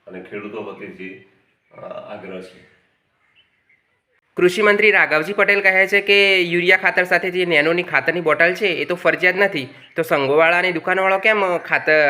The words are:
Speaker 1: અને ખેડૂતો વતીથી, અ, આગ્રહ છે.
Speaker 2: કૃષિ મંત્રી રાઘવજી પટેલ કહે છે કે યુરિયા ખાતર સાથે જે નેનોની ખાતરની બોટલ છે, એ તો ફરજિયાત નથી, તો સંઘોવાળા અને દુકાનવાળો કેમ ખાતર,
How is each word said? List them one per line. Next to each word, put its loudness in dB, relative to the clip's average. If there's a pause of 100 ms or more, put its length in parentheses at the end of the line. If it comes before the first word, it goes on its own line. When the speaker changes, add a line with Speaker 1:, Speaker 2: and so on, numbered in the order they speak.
Speaker 1:
અને -16
ખેડૂતો -14
વતીથી, -16 (460)
અ, -20
આગ્રહ -14
છે. -20 (1600)
Speaker 2:
કૃષિ 2
મંત્રી 4
રાઘવજી 0
પટેલ 2
કહે 2
છે 0
કે 4
યુરિયા 2
ખાતર 0
સાથે 0
જે -2
નેનોની 2
ખાતરની -2
બોટલ 2
છે, -4
એ -4
તો -4
ફરજિયાત 0
નથી, -2 (280)
તો -4
સંઘોવાળા 2
અને 0
દુકાનવાળો 0
કેમ 0
ખાતર, 0 (160)